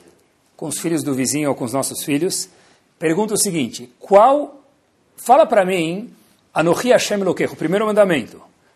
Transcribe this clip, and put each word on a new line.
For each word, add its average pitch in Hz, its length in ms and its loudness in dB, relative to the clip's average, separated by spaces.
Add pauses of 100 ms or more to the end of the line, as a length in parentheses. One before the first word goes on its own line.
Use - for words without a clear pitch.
(540)
com 165 120 -12
os 139 120 -8
filhos 165 240 -2
do 139 120 -4
vizinho 135 340 -2
ou 123 60 0
com 139 100 -6
os 113 80 -8
nossos 131 320 -4
filhos. 151 460 -4 (480)
Pergunta 170 340 -2
o 196 60 -2
seguinte: 139 600 -4
qual, 262 640 4 (560)
fala 285 300 4
pra 208 180 2
mim, 180 480 -4 (400)
Anochi 170 380 0
Hashem 208 280 2
Elokecho, 170 360 -2
o - 20 -18
primeiro 190 300 -2
mandamento. 196 560 0 (340)